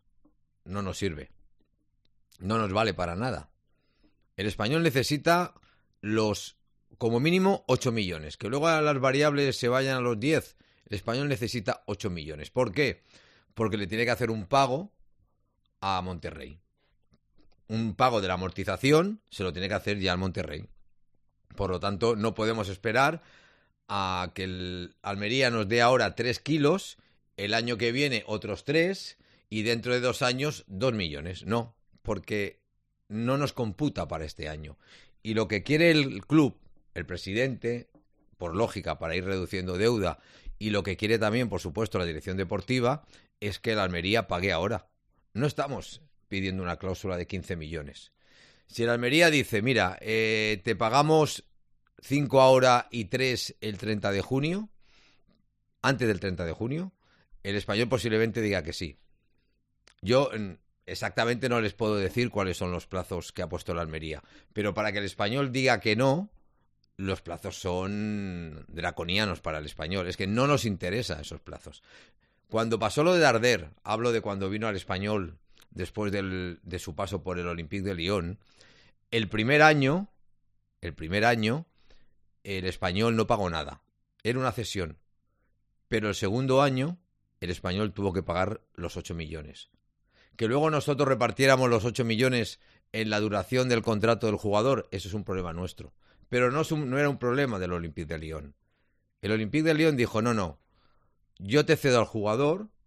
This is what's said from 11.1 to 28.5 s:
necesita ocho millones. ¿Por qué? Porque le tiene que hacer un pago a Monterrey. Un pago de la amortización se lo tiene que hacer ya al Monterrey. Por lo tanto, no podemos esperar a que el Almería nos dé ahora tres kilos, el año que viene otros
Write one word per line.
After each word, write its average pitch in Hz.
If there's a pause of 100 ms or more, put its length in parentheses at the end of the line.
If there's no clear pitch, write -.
necesita 120
ocho 101
millones. 76
¿Por 123
qué? 135 (520)
Porque 110
le 101
tiene 110
que 117
hacer 117
un 110
pago 139 (880)
a 95
Monterrey. 76 (1080)
Un 110
pago 127
de 95
la 92
amortización 131
se -
lo 90
tiene 92
que 101
hacer 104
ya 95
al 90
Monterrey. 87 (880)
Por 98
lo 90
tanto, 101
no 107
podemos 110
esperar 123 (680)
a 92
que 95
el 90
Almería 107
nos 110
dé 117
ahora 120
tres 120
kilos, 151 (400)
el 101
año 117
que 117
viene 131
otros 104